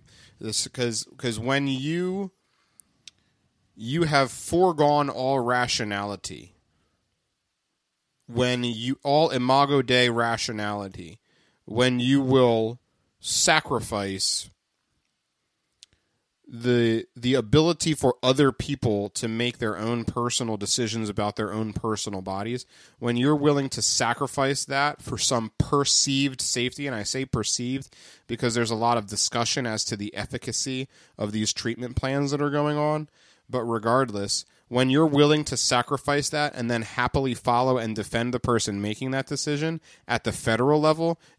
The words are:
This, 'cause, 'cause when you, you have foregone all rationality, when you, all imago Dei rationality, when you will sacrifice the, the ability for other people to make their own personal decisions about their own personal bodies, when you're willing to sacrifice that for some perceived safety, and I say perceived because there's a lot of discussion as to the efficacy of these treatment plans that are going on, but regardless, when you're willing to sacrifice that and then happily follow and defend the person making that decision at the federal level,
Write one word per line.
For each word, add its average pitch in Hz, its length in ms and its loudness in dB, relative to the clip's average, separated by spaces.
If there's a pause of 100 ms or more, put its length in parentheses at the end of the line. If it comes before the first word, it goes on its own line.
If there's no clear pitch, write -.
(400)
This, - 280 -6
'cause, 120 400 -4 (100)
'cause 113 220 -6
when 135 280 -2
you, 175 640 -4 (1400)
you 131 280 -2
have 143 280 2
foregone 147 800 2
all 131 300 0
rationality, 104 1160 -2 (1700)
when 123 360 0
you, 120 380 -4
all 147 280 4
imago 135 520 4
Dei 123 280 4
rationality, 104 1080 -4 (460)
when 123 340 2
you 135 220 4
will 123 580 4 (400)
sacrifice 107 1300 0 (2000)
the, 117 540 2 (100)
the 123 200 0
ability 151 580 2
for 131 300 2
other 135 280 4
people 107 580 -2
to - 180 -6
make 117 320 -4
their 107 180 -4
own 117 260 -4
personal 120 540 -2
decisions 110 500 -2
about 104 280 -2
their 104 180 -4
own 110 200 -4
personal 104 500 -6
bodies, 101 420 -6 (320)
when 120 200 -2
you're 139 180 4
willing 143 340 2
to - 140 -6
sacrifice 135 840 0
that 143 340 -2
for - 200 -8
some 113 400 0
perceived 139 840 2
safety, 123 460 -4
and 131 80 -6
I 107 80 -6
say 131 200 -4
perceived 127 720 -4 (300)
because 117 300 -2
there's 117 160 2
a 117 40 -2
lot 117 220 2
of 104 80 -4
discussion 117 600 -2
as 110 180 -4
to - 100 -6
the 101 200 -6
efficacy 127 720 -6 (320)
of 107 120 -4
these 107 220 -2
treatment 117 420 -6
plans 139 360 -2
that 143 100 -2
are 147 80 0
going 147 280 0
on, 151 320 -2 (380)
but 123 140 -4
regardless, 113 840 0 (260)
when 127 220 4
you're 147 160 6
willing 147 380 6
to 127 120 -4
sacrifice 135 720 0
that 147 260 -2
and 117 140 -2
then 117 140 0
happily 127 500 0
follow 127 460 2
and 113 160 -4
defend 117 380 -2
the 127 60 -2
person 107 420 0
making 107 300 -4
that 135 160 -2
decision 151 540 -4 (260)
at 117 160 -2
the - 80 -2
federal 131 480 2
level, 160 400 2 (200)